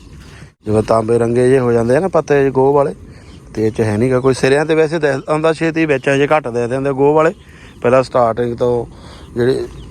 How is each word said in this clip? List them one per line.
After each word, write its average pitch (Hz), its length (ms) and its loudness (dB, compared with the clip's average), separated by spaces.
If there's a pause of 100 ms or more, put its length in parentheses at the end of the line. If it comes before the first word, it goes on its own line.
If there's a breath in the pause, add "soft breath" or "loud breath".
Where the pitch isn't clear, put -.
(640 loud breath)
ਜਿਵੇਂ 107 180 0
ਤਾਂਬੇ 113 360 0
ਰੰਗੇ 120 300 0
ਜੇ 135 100 4
ਹੋ 120 140 0
ਜਾਂਦੇ 117 240 2
ਆ 156 40 2
ਨਾ 190 80 -2
ਪੱਤੇ 143 420 0
ਗੋਹ 131 240 2
ਵਾਲੇ, 143 200 0 (600 loud breath)
ਤੇ 110 120 -2
ਇਹ 110 40 -2
ਚ 110 100 -4
ਹੈ 107 160 -2
ਨਹੀਂ 120 140 0
ਗਾ 127 100 0
ਕੋਈ। 131 140 2
ਸਿਰਿਆਂ 139 320 2
ਤੇ 160 80 0
ਵੈਸੇ 156 240 0
ਦਿਖ 143 300 -2
ਆਉਂਦਾ 156 240 0
ਛੇਤੀ, 160 340 -2
ਵਿੱਚ 139 220 -2
ਹਜੇ 139 180 2
ਘੱਟ 147 220 0
ਦਿਖਦੇ 120 280 -2
ਹੁੰਦੇ 139 160 -2
ਗੋਹ 139 220 2
ਵਾਲੇ। 160 200 2 (480 loud breath)
ਪਹਿਲਾਂ 127 200 4
ਸਟਾਰਟਿੰਗ 120 540 -2
ਤੋਂ 123 300 -2 (480 loud breath)
ਜਿਹੜੀ, 120 320 0 (240)